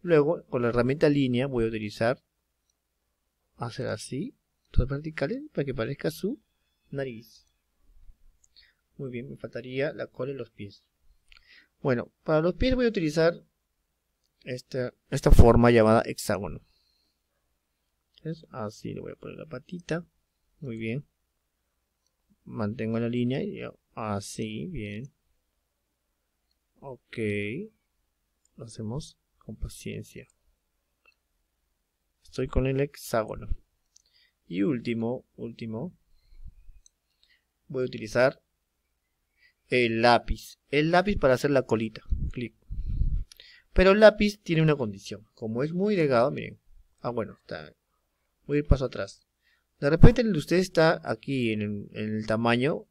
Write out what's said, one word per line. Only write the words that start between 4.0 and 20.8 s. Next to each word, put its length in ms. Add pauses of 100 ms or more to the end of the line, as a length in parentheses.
dos 160
verticales 540 (100)
para 140
que 80
parezca 360
su 300 (500)
nariz. 560 (1500)
Muy 140
bien, 180
me 80
faltaría 560
la 140
cola 260
y 20
los 140
pies. 340 (1000)
Bueno, 280 (120)
para 180
los 140
pies 200
voy 120
a 20
utilizar 460 (1080)
esta, 500 (160)
esta 200
forma 400
llamada 360
hexágono. 560 (1600)
¿Ves? 260
Así 460
le 80
voy 100
a 40
poner 200
la 80
patita. 600 (540)
Muy 180
bien. 260 (1400)